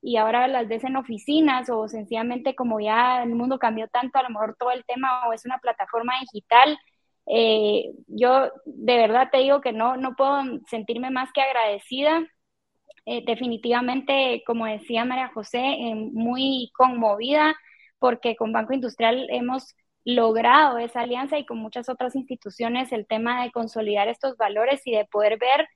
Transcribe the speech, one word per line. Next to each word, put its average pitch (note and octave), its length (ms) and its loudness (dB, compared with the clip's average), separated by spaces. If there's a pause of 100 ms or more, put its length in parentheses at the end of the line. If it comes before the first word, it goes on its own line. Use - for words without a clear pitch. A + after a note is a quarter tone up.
y A#3+ 160 -4
ahora A3+ 320 2
las B3 200 -2
ves A3+ 160 -6
en C4 120 -4
oficinas C4 720 0
o A3 180 -2
sencillamente A#3 640 -4
como A3+ 260 -2
ya A#3+ 420 2
el A#3+ 120 -2
mundo B3 240 -2
cambió A3 300 -2
tanto, B3 300 -2
a C4 40 2
lo B3 80 -4
mejor A3 280 -6
todo B3 120 -2
el B3 140 -4
tema B3+ 440 -2
o A#3 40 0
es A3+ 120 -8
una B3+ 140 -6
plataforma A#3 640 -4
digital. B3+ 580 4 (480)
Eh, A3 640 2 (160)
yo B3+ 440 2 (140)
de B3 320 0
verdad A#3 340 4
te C4+ 80 2
digo C#4 220 4
que C4 120 -4
no, A3+ 240 -2
no C4 200 -6
puedo C#4 260 2 (260)
sentirme A#3 420 -6
más C4 220 -6
que C#4+ 100 0
agradecida. C4 840 0 (840)
Eh, A#3+ 200 -8
definitivamente, B3 1200 -2
como A3+ 200 -2
decía A3 380 -4
María B3+ 300 -4
José, A3 240 -8
eh, A#3+ 360 -2
muy A#3+ 840 -4
conmovida B3+ 800 2 (420)
porque A#3+ 380 0
con A3+ 160 -4
Banco A3+ 220 -2
Industrial A#3+ 560 0
hemos B3 440 -6 (300)
logrado A#3+ 720 6
esa A#3 220 -6
alianza B3 380 -4
y C#4+ 80 -6
con A#3 120 -10
muchas A3 300 -10
otras B3+ 260 -6
instituciones B3 800 -6
el G#3+ 140 -4
tema A#3 360 -2
de A#3+ 80 -6
consolidar A3 580 -2
estos B3 280 -4
valores A3+ 500 0
y B3+ 60 -2
de G#3+ 140 2
poder G#3+ 320 0
ver C4 380 2